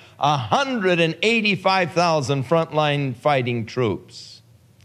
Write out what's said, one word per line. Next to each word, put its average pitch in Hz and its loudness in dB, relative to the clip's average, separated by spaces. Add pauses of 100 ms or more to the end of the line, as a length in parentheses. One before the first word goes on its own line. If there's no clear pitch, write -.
(200)
a 143 2
hundred 190 0
and 160 0
eighty-five 196 0
thousand 147 0
frontline 147 0
fighting 123 0
troops. - -6 (440)